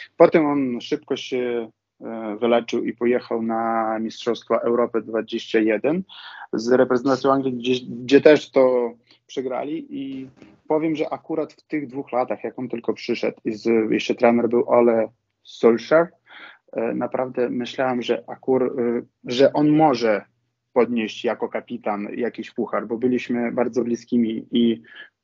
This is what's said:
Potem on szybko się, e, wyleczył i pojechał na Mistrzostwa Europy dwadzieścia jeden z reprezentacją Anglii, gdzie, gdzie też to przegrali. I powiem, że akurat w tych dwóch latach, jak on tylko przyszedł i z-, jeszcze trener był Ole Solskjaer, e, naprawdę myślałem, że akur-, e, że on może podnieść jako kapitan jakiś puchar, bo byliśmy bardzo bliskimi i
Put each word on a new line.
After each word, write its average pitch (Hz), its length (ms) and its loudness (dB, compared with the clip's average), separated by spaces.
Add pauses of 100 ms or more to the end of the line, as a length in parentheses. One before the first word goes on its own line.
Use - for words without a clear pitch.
(160)
Potem 170 300 6
on 135 340 -2
szybko - 360 -6
się, 120 540 -4 (300)
e, 113 400 -8
wyleczył 117 440 2
i 117 80 -4
pojechał 117 500 -2
na 113 560 -2
Mistrzostwa 113 600 -4
Europy 120 440 0
dwadzieścia 110 580 -2
jeden 110 420 0 (500)
z 117 200 -2
reprezentacją 127 600 2
Anglii, 135 200 0
gdzie, 123 200 -4 (320)
gdzie 135 160 6
też 151 300 6
to 127 420 2 (340)
przegrali. 131 640 -8
I 135 380 -12 (400)
powiem, 156 280 0
że 156 160 -4
akurat 156 400 -8
w - 100 -20
tych 147 240 -6
dwóch 131 260 -10
latach, 120 320 -4
jak 110 140 -8
on 127 100 -8
tylko 117 260 -4
przyszedł - 500 -4
i 117 80 -2
z-, 110 380 0
jeszcze 117 240 0
trener 120 340 2
był 120 220 0
Ole 120 380 4 (340)
Solskjaer, 151 640 2 (640)
e, 117 220 -4
naprawdę 127 560 -4
myślałem, 123 520 -2
że 113 240 -2
akur-, 127 540 0
e, 120 220 -2 (220)
że 127 280 4
on 151 160 2
może 123 560 4 (540)
podnieść 117 460 0
jako 110 240 -2
kapitan 107 680 -6
jakiś 110 340 -6
puchar, 104 360 -4
bo 113 120 -4
byliśmy 120 540 0
bardzo 123 320 -2
bliskimi 117 640 -2
i 117 320 2 (420)